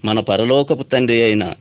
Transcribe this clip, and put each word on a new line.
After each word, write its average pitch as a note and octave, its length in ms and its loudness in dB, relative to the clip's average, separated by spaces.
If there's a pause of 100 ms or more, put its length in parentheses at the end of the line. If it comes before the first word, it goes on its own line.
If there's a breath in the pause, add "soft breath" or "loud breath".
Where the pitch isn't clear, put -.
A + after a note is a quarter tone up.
మన A2 160 0
పరలోకపు B2 600 0
తండ్రి A#2+ 400 0
అయిన G#2+ 380 0